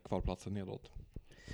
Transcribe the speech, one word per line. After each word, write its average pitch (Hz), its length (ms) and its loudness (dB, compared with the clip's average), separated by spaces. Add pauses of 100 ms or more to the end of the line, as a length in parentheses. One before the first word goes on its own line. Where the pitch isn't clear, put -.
kvalplatsen 92 500 4
nedåt. 98 380 -2 (600)